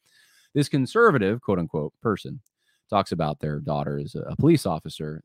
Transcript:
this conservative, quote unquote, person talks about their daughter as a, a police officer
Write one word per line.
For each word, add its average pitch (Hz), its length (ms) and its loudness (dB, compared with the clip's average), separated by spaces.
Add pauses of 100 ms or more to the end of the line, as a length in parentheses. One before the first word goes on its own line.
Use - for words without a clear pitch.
(540)
this 143 160 0
conservative, 131 720 2
quote 95 180 0
unquote, 76 420 -4
person 95 380 -2 (500)
talks 101 220 0
about 78 280 -2
their 73 200 -4
daughter 71 400 -4
as 73 160 -8
a, - 60 -8
a 85 140 -8
police 156 300 4
officer 80 600 -6